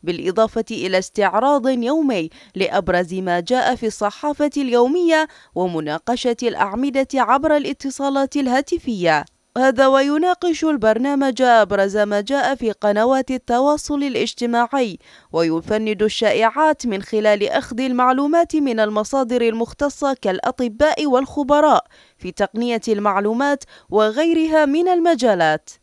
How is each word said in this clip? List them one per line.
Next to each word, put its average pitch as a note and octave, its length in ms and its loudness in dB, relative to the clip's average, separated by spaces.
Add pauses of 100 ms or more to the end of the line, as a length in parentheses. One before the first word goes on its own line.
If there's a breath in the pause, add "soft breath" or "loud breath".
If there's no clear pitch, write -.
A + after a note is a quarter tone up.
بالإضافة G#3+ 680 -2
إلى F#3 280 -2
استعراض A3 680 0
يومي B3 640 0 (240 loud breath)
لأبرز F3+ 600 -2
ما F#3 260 -2
جاء B3 340 0
في A3+ 120 -6
الصحافة C#4+ 680 -4
اليومية D4+ 720 2 (260 loud breath)
ومناقشة F3 880 -4
الأعمدة B3 720 -2
عبر C4+ 420 2
الاتصالات C#4 800 -4
الهاتفية. B3 880 0 (340)
هذا C4 280 4
ويناقش D#4 760 0
البرنامج C4+ 800 0
أبرز G3+ 540 4
ما G#3 240 0
جاء C4+ 340 -2
في A3+ 180 -4
قنوات A3+ 580 0
التواصل C#4 720 -2
الاجتماعي، A#3+ 960 -2 (340 soft breath)
ويفند F3 680 -2
الشائعات A3+ 840 0
من G3+ 160 -4
خلال G#3 460 0
أخذ A3 320 -4
المعلومات C4 760 0
من C4 240 0
المصادر A3 600 0
المختصة A#3+ 800 -2
كالأطباء A#3+ 840 -2
والخبراء C#4 800 2 (340 soft breath)
في F3+ 140 -10
تقنية A3+ 560 -4
المعلومات G#3+ 760 0 (240 loud breath)
وغيرها D#4 800 2
من D#4+ 220 0
المجالات. A#3 840 2 (120)